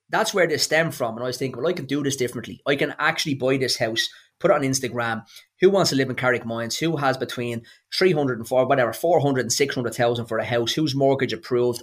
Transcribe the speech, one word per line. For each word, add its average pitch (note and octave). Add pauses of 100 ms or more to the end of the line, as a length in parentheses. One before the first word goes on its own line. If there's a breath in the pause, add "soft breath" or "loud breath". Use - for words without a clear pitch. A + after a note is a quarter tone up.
(100)
that's G#3
where F3+
this D3+
stemmed D#3
from. A2+
And A#2
I B2+
was B2
thinking, B2+
"Well, E3
I F3+
can C#3+
do C#3+
this C#3
differently. A#2
I C3+
can D3
actually D#3
buy C3
this C3
house, A2+ (300 loud breath)
put F3
it D#3+
on D3
Instagram. A#2+ (360 loud breath)
Who F#3
wants F#3+
to C#3
live C3
in B2
Carrickmines? A2+
Who D#3+
has C#3
between A#2+ (320 loud breath)
three F#3
hundred C3+
and A2+
four, B2+
whatever, B2
four E3
hundred C3
and A2+
six C#3
hundred A#2
thousand A#2+
for A2+
a G#2+
house? A#2+
Who's D3+
mortgage C3+
approved? B2